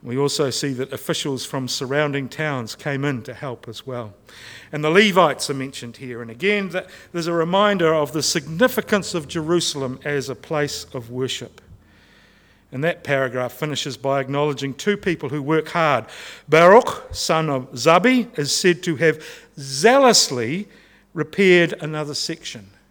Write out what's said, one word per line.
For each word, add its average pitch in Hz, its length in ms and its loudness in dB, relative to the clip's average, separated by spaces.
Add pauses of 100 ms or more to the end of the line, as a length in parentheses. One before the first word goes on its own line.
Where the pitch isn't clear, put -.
We 120 140 -6
also 139 340 0
see 139 240 -4
that 123 180 -8
officials 135 520 -6
from 131 220 -6
surrounding 139 600 -2
towns 135 480 -6
came 139 280 -6
in 131 200 -4
to 123 100 -14
help 123 320 -12
as - 180 -16
well. 120 300 -10 (560)
And 147 140 -6
the 156 60 4
Levites 180 600 4
are 139 40 -2
mentioned 135 420 -10
here. 123 260 -12
And 113 80 -14
again, 190 380 -2
that 175 200 -8 (240)
there's 170 140 -4
a 170 60 -2
reminder 175 600 2
of 151 200 0
the 156 100 -2
significance 185 920 0
of 156 120 -4
Jerusalem 151 800 -2
as 143 240 -4
a 127 80 -8
place 147 580 -6
of 117 160 -10
worship. 127 500 -8 (1120)
And 135 140 -6
that 175 180 -2
paragraph 127 500 -2
finishes 147 440 -6
by 139 240 -2
acknowledging 139 540 -4
two 208 220 -2
people 165 340 -6
who 147 120 -6
work 156 260 0
hard. 147 360 2 (440)
Baruch, 175 640 8
son 160 380 0
of 131 220 -4
Zabi, 180 680 4
is 143 160 -2
said 175 300 2
to 170 120 -2
have 156 280 0 (340)
zealously 156 1120 2 (440)
repaired 175 680 4
another 151 340 -6
section. - 560 -10 (200)